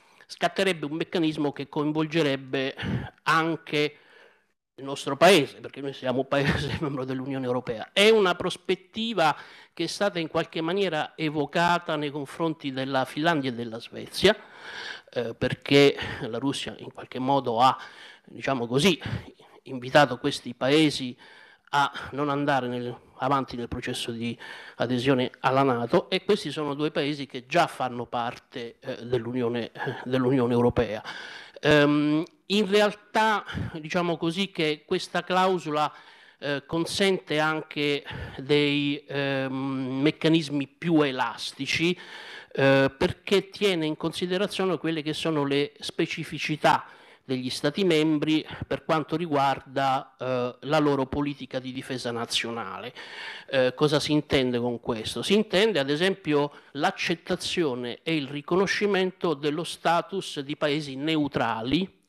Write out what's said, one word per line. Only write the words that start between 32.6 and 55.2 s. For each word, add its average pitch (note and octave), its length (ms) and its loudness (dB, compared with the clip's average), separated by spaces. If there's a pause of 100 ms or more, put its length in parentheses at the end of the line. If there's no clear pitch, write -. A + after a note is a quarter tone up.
realtà, G#3 720 2 (360)
diciamo E3+ 380 -2
così, F3 340 -2
che D3+ 340 -2
questa F3+ 380 -2
clausola, E3+ 680 2 (480)
eh, C#3 260 -4
consente E3+ 720 0
anche D3+ 640 -2 (340)
dei, C#3+ 680 2
ehm, C3+ 960 -4
meccanismi D3 640 2
più D#3+ 340 2
elastici, D3 960 -2 (560)
eh, C3+ 420 6
perché F#3+ 540 0
tiene F3+ 360 0
in D3+ 120 -2
considerazione F#3 800 -2
quelle D#3+ 240 -2
che D3+ 120 -4
sono D3+ 300 0
le C#3 360 0
specificità D#3 1040 0 (420)
degli B2+ 220 -2
Stati D3 340 -2
membri D#3 600 4 (200)
per - 200 -6
quanto D#3 320 0
riguarda, C#3 1000 0
eh, B2 440 -4
la D3 180 0
loro C#3 280 2
politica C#3+ 520 -6
di B2+ 140 -8
difesa B2+ 360 -6
nazionale. A#2 840 -6 (560)
Eh, B2+ 260 2
cosa D3 240 4
si - 140 0
intende C3+ 460 2
con A#2+ 200 -2
questo? A#2 420 -6